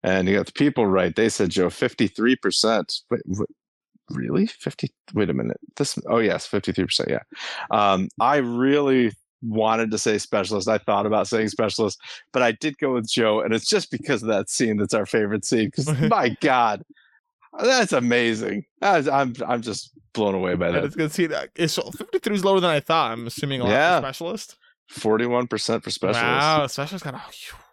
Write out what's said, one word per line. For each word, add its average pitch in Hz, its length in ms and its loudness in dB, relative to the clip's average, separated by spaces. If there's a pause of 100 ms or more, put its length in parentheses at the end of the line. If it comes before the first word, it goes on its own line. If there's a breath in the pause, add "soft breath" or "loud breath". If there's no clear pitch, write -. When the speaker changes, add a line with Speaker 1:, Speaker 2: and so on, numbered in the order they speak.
Speaker 1:
And 92 280 2
you 101 80 4
got 90 100 0
the - 60 -20
people 143 340 2
right. 92 280 2
They 113 140 4
said 101 200 0
Joe 87 200 2
fifty-three 120 680 0
percent. 107 640 0 (100)
Wait, 120 100 -2 (160)
wh-, 104 40 -4 (760)
really? 64 320 0
Fifty? - 440 -6 (220)
Wait 101 160 0
a 78 40 0
minute. 58 260 -4 (160)
This, - 320 -4
oh, 117 120 2
yes, 95 280 0
fifty-three 95 380 -2
percent, - 240 -2
yeah. - 100 -2 (500 loud breath)
Um, 98 380 2 (120)
I 135 180 4
really 131 760 2 (300)
wanted 110 500 0
to 107 60 -2
say 107 200 0
specialist. 101 520 -2
I 110 100 2
thought 101 260 0
about 104 220 2
saying 110 220 0
specialist, 104 500 -2 (320 loud breath)
but 127 100 0
I 120 120 4
did 143 240 -6
go 135 160 -2
with 117 160 -2
Joe, 110 320 2
and 110 120 0
it's 113 160 -2
just 196 220 0
because 139 320 -2
of 110 60 -2
that 104 200 0
scene 110 280 0
that's 104 160 0
our 107 120 0
favorite 110 400 0
scene, 113 240 2
'cause - 180 -4 (140)
Speaker 2:
<laughs> 185 80 2
Speaker 1:
my 185 320 2
God, 120 420 2 (800 soft breath)
that's 240 320 2
amazing. 117 720 0 (160)
I 196 160 4
was, 143 120 0
I'm, 135 260 0 (100)
I'm 120 160 -2
just 110 300 -8 (220)
blown 104 200 0
away 92 220 0
by 85 120 0
Speaker 2:
And 87 100 0
Speaker 1:
that. 165 80 0
Speaker 2:
it's 143 100 -8
gonna 156 140 -2
see 170 180 -2
that 147 280 -6
it's, 160 180 -2
so - 80 -2 (100)
fifty-three 381 440 -4
is 190 100 -2
lower 190 160 4
than 175 80 2
I 151 100 2
thought. 139 320 0
I'm 117 160 -8
assuming 139 320 -6
a - 60 -2
lot 101 60 2
Speaker 1:
Yeah. 156 280 4
Speaker 2:
for 143 60 -4
specialist. 165 500 -8 (320 soft breath)
Speaker 1:
Forty-one 120 600 0
percent 110 360 -4
for - 80 -10
specialist. 113 320 0
Speaker 2:
Wow, 139 440 2
specialist 156 360 -8
got 135 120 -10
a, 127 60 -14 (520)